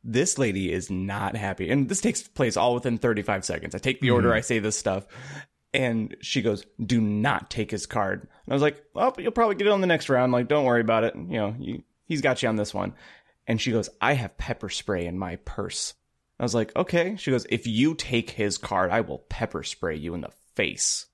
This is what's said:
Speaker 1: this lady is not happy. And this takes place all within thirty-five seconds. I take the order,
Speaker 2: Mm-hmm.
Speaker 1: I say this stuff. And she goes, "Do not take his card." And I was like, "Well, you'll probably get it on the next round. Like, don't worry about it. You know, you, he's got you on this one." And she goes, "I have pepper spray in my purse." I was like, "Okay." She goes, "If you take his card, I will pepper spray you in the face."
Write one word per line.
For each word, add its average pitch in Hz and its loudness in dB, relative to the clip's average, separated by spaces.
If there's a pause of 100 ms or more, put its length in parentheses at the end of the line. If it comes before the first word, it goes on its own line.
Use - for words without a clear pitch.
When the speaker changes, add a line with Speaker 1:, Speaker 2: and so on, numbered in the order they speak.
Speaker 1:
this 120 2
lady 98 2
is 92 -2
not 98 -2
happy. 98 -4
And 135 2
this 190 0
takes 233 0
place - -2
all 120 4
within 117 -2
thirty-five 104 0
seconds. 80 -6
I - -4
take 131 -2
the 123 4
order, 120 6
Speaker 2:
Mm-hmm. 110 4
Speaker 1:
I 110 2
say 113 0
this 104 -2
stuff. 95 -2 (680)
And 117 0
she - -2
goes, 104 0 (180)
"Do 113 2
not 104 0
take 110 -4
his - -6
card." 98 -2
And - -8
I - -
was 139 2
like, 147 0 (100)
"Well, 247 2
you'll 180 -2
probably 220 2
get 202 0
it 214 6
on 196 4
the 185 2
next 165 2
round. 127 4
Like, 123 2
don't 147 4
worry 120 6
about 110 4
it. - 0
You - -10
know, 110 -2
you, - -8 (220)
he's 151 -2
got 131 2
you 120 2
on 110 0
this 104 -2
one." 95 -4 (540)
And 113 0
she 127 0
goes, 110 0 (100)
"I 131 2
have 123 -4
pepper - -6
spray 87 -4
in 87 -6
my 90 -6
purse." - -8 (440)
I - -2
was 113 0
like, 113 0
"Okay." 180 0
She - -2
goes, 123 0
"If 117 -2
you 123 4
take 120 -2
his 104 -2
card, 92 0
I 110 2
will 69 -6 (100)
pepper 85 -4
spray - -6
you 80 -6
in 87 -6
the - -10 (240)
face." - -2